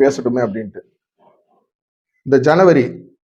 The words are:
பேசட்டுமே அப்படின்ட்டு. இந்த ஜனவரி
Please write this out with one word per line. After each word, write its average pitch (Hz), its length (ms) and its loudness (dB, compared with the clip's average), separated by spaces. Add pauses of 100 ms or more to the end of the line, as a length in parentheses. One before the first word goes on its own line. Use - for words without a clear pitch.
பேசட்டுமே 127 420 -2
அப்படின்ட்டு. 107 360 -10 (1500)
இந்த 135 100 2 (100)
ஜனவரி 160 380 4 (540)